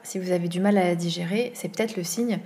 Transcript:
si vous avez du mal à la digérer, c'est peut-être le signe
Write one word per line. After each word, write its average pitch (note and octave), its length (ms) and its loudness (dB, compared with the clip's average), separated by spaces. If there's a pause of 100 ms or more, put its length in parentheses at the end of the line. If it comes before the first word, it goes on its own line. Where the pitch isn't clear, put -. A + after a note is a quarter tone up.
si - 160 -6
vous F3+ 120 -2
avez F3 180 2
du F3 100 -2
mal G3+ 180 6
à F#3+ 60 6
la F3 120 4
digérer, F3 600 -2
c'est - 140 -6
peut-être A3 260 -2
le F3+ 80 -4
signe A3+ 420 -2